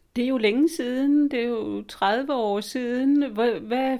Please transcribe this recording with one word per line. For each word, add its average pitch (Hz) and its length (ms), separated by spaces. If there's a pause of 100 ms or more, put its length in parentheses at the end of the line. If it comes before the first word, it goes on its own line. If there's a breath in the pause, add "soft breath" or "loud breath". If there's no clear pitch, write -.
(160)
Det 240 80
er 254 40
jo 262 100
længe 226 300
siden. 277 640
Det 254 100
er 233 80
jo 214 400
tredive 247 460
år 208 260
siden. 254 600
Hva-, 233 360
hvad 254 420